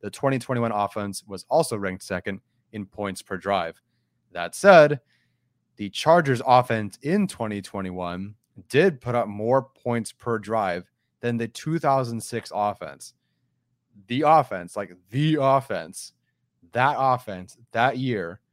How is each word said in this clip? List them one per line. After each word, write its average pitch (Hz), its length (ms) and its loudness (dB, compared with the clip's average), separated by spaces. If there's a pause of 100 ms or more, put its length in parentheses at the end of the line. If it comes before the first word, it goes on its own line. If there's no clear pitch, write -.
The 104 80 -10
twenty 135 280 -2
twenty-one 120 340 -2
offense 101 540 -4
was 98 220 -14
also 143 300 0
ranked 95 240 -6
second 95 400 -8 (300)
in 107 120 -8
points 95 380 -10
per 95 160 -10
drive. 87 420 -2 (520)
That 87 220 -8
said, 151 460 8 (760)
the 101 120 -8
Chargers 147 580 4
offense 120 540 2
in 185 260 0
twenty 104 360 -6
twenty-one 92 720 -8 (340)
did 156 320 2
put 120 140 -6
up 117 140 0
more 113 340 0
points 117 500 -6
per 117 260 -6
drive 98 520 -4 (300)
than 120 180 -4
the 117 100 -4
two 156 300 -6
thousand 135 420 -2
six - 340 -10
offense. 98 600 -6 (920)
The 131 180 -2
offense, 120 500 2
like, 92 180 -8 (160)
the 151 300 0
offense, 127 720 0 (600)
that 135 260 2
offense, 120 580 -2 (160)
that 120 240 2
year 107 440 -4 (120)